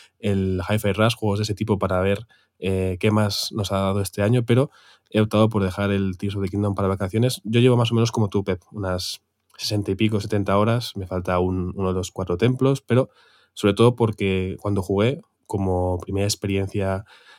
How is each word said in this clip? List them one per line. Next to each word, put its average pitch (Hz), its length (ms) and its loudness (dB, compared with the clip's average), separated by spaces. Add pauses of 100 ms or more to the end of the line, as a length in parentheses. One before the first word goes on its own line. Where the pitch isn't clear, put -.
(180)
El 95 500 -2
Hi-Fi 104 240 0
Rush, 110 240 2
juegos 104 220 -2
de 107 60 0
ese 104 100 -4
tipo 107 240 0
para 95 220 0
ver, 101 260 0 (320)
eh, 92 420 -2
qué 110 100 2
más 104 420 0
nos 104 200 -4
ha 98 60 0
dado 98 240 0
este - 200 -6
año, 117 220 2
pero 123 260 2 (400)
he 104 120 2
optado 107 260 4
por 104 160 0
dejar 101 280 -2
el 95 260 0
Tears 101 180 -4
of 98 60 -2
the 92 80 -2
Kingdom 104 240 0
para 98 140 0
vacaciones. 104 560 0
Yo 113 160 2
llevo 123 180 6
más 120 120 2
o 117 40 -2
menos 113 180 2
como 110 160 2
tú, 98 160 0
Pep, 92 160 -2 (100)
unas 92 520 -6 (340)
sesenta 104 340 -4
y 95 40 0
pico, 107 260 0
setenta 101 380 0
horas. 117 360 0
Me 95 120 -8
falta 92 320 -2
un, 92 360 0
uno 95 140 -2
de 92 60 0
los 92 160 -4
cuatro 90 260 -4
templos, 127 460 2
pero 123 260 0 (460)
sobre 101 180 2
todo 120 240 4
porque 95 640 0
cuando 101 220 -2
jugué, 110 400 0 (240)
como 90 540 0
primera 98 260 -2
experiencia 98 800 -2 (340)